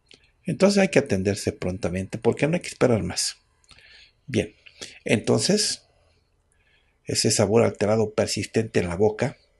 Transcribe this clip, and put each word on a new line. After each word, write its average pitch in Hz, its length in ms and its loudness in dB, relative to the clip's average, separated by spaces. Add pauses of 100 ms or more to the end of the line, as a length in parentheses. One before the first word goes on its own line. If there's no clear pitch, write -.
(460)
Entonces 185 320 2
hay 196 100 4
que 190 120 4
atenderse 98 520 0
prontamente, 92 680 -6
porque 120 280 0
no 156 60 -2
hay 175 80 -4
que - 80 -14
esperar 113 340 0
más. - 320 -6 (920)
Bien, 110 280 -4 (480)
entonces 143 800 0 (1200)
ese 113 260 0
sabor 110 320 4
alterado - 500 0
persistente - 680 -2
en 90 100 -2
la 85 60 -6
boca, 107 420 0 (220)